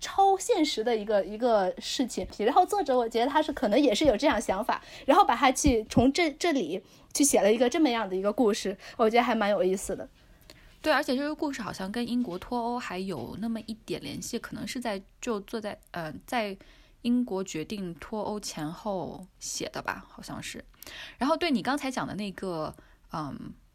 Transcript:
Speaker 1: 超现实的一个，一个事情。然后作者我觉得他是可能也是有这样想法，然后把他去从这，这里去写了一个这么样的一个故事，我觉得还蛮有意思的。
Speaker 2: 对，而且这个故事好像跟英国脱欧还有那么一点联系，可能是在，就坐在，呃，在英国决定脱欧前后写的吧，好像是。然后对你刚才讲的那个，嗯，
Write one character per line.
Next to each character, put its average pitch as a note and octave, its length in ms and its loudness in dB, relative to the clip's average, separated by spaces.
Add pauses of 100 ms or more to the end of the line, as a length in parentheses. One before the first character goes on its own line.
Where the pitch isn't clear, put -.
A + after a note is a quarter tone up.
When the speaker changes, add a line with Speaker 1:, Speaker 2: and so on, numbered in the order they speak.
Speaker 1:
超 G4 360 4
现 F#4+ 280 0
实 A3 180 -2
的 A#3 140 2
一 G#3 80 -6
个， G#3 180 2
一 G#3+ 140 -8
个 G#3+ 420 4
事 - 260 -2
情。 G3 220 -4 (120)
然 A3+ 140 2
后 F4+ 120 6
作 G4+ 180 0
者 B3+ 140 2
我 A#3+ 100 2
觉 A3+ 160 0
得 C4 80 2
他 D#4 100 4
是 D#4 120 -2
可 A#3 160 -2
能 A3+ 100 4
也 C4+ 160 6
是 - 80 2
有 B3 140 6
这 C#4 100 0
样 A#3+ 140 2
想 F#3+ 220 -2
法， - 200 -2 (220)
然 D4 120 8
后 G#4 60 10
把 B3 100 4
他 B3 160 4
去 B3 360 2
从 B3+ 260 4
这， E4 200 2
这 F4 200 0
里 G#3+ 320 -2 (300)
去 D4 100 2
写 B3+ 160 6
了 G3 140 6
一 A#3 40 4
个 B3 120 4
这 E4+ 100 2
么 D#4 80 6
样 A3+ 220 0
的 F#3 40 -4
一 F#3+ 80 -2
个 G#3 120 0
故 G#3+ 200 4
事， G3 240 -4 (200)
我 A3 120 4
觉 A3 60 2
得 A#3 80 6
还 A#3+ 100 0
蛮 G#3+ 160 2
有 F#3+ 140 2
意 F#3 100 4
思 G3 220 -4
的。 - 140 -10 (680)
Speaker 2:
对， D4+ 140 2
而 C4+ 100 2
且 C4 140 0
这 C#4 60 -2
个 D4+ 100 -2
故 D4+ 180 -2
事 B3+ 100 -8
好 F#3+ 120 -8
像 F#3+ 180 -8
跟 A#3+ 160 -4
英 A#3+ 140 -2
国 F3 160 -4
脱 A#3+ 220 -6
欧 A#3+ 200 -4
还 F#3 200 -8
有 F3+ 420 -6
那 A3+ 80 -4
么 A3+ 120 -4
一 A3+ 120 -12
点 - 280 -8
联 F#3 200 -10
系， - 160 -6
可 - 160 -12
能 D3+ 120 -8
是 B3 140 -8
在， G3+ 220 -4 (180)
就 A3 220 -4
坐 A3+ 180 -8
在， G#3 180 -8 (140)
呃， D#3 220 -8 (120)
在 G#3+ 300 -4 (460)
英 B3 240 2
国 F#3+ 180 -4
决 D#3 220 -8
定 F#3+ 300 -8
脱 - 260 -8
欧 G#3 180 -6
前 D#3 320 -8
后 F#3 540 -8 (140)
写 - 300 -8
的 - 120 -8
吧， - 260 -8
好 - 140 -20
像 - 200 -12
是。 - 220 -12 (540)
然 B3+ 100 0
后 D#4+ 80 4
对 E4 140 0
你 A3 140 2
刚 B3+ 120 0
才 C#4+ 140 -4
讲 G3 180 -4
的 - 80 -8
那 G3 160 -6
个， D#3+ 420 -6 (380)
嗯， - 420 -10 (220)